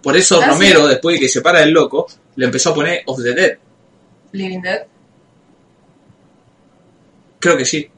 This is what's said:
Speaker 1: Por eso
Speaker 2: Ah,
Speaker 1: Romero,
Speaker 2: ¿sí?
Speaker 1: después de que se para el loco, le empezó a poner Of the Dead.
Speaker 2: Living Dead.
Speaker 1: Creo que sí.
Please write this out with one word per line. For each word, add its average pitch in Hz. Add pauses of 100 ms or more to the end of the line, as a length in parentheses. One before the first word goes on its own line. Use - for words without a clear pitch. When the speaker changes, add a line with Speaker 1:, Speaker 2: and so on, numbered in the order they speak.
Speaker 1:
Por 143
eso 180
Speaker 2:
Ah, 147
Speaker 1:
Romero, 165
Speaker 2:
¿sí? 147
Speaker 1:
después 165
de 139
que 131
se -
para 175
el 156
loco, 156 (300)
le 131
empezó 131
a 147
poner 160
Of 127
the 123
Dead. 180 (720)
Speaker 2:
Living 185
Dead. 185 (2500)
Speaker 1:
Creo 170
que -
sí. 151